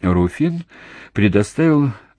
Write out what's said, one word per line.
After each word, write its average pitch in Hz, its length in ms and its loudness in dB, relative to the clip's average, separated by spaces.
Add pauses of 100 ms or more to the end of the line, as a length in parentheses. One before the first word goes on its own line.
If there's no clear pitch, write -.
Руфин 151 640 -2 (480)
предоставил 165 760 0 (280)